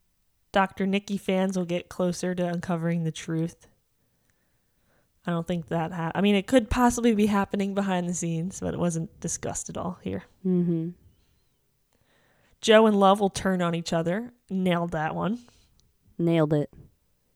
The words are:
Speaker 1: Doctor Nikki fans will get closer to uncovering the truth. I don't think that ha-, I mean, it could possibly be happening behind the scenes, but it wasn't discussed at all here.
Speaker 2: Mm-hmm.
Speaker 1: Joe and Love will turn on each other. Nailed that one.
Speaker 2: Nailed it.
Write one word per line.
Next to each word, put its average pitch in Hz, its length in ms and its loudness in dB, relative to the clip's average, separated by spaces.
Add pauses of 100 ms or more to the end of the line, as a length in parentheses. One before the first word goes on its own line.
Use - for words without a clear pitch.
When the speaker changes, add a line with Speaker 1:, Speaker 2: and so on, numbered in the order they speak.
(520)
Speaker 1:
Doctor 190 340 0
Nikki 202 320 -2
fans 190 380 -2
will 180 80 -2
get 175 240 -6
closer 180 460 -4
to 180 120 -2
uncovering 170 580 -2
the 160 80 -2
truth. 165 540 -6 (1600)
I 175 40 -4
don't 170 160 -4
think 175 220 -4
that 165 240 -4
ha-, 165 220 -6
I 170 60 -2
mean, 202 140 4
it 190 120 0
could 247 220 4
possibly 240 460 2
be 208 120 2
happening 196 480 -2
behind 185 340 0
the 180 60 -4
scenes, 165 460 -4
but 175 140 -4
it - 60 -6
wasn't 165 400 -4
discussed - 480 -8
at - 80 -12
all - 260 -8
here. 185 220 -8 (220)
Speaker 2:
Mm-hmm. 175 440 0 (1700)
Speaker 1:
Joe 220 260 8
and 208 120 4
Love 196 220 6
will 196 100 2
turn 185 320 -2
on 170 120 0
each 165 180 -4
other. 175 400 -2 (180)
Nailed 175 420 0
that 156 220 -2
one. 175 240 -2 (800)
Speaker 2:
Nailed 165 340 2
it. 147 180 0 (640)